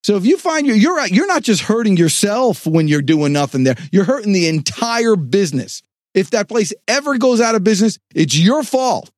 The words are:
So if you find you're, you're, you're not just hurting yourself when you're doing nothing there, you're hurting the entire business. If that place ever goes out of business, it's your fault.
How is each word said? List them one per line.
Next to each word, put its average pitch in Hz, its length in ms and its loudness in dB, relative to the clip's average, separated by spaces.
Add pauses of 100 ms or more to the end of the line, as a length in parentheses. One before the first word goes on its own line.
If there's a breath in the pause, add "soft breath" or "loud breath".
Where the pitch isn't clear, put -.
So 208 100 0
if 190 100 -2
you 320 140 2
find 311 300 -2
you're, 220 80 2
you're, 285 320 2
you're 254 180 2
not 339 160 0
just 214 200 -2
hurting 214 340 0
yourself 202 680 0
when 160 220 0
you're 147 160 0
doing 147 300 2
nothing 139 320 0
there, 131 100 2 (160 loud breath)
you're 190 140 2
hurting 208 280 -2
the 175 140 2
entire 226 680 -2
business. 143 680 -2 (320)
If 190 160 0
that 208 180 -2
place 214 240 -2 (140)
ever 277 320 -2
goes 240 220 2
out 226 160 2
of 185 80 -2
business, 214 340 2 (160)
it's 147 240 0
your 247 240 2
fault. 254 540 -2